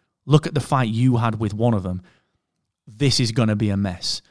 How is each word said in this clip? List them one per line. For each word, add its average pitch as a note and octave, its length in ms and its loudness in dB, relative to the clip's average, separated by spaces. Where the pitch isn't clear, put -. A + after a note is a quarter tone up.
Look D3+ 200 4
at - 80 -8
the C#3 60 0
fight C3 280 0
you A#2+ 300 2
had A2 200 -2
with G#2+ 160 -2
one A2+ 200 2
of F#2+ 100 -2
them. F#2 180 -6
This B2 340 0
is A2+ 120 0
gonna A2 240 0
be G#2 140 0
a G2 60 0
mess. G2 440 -4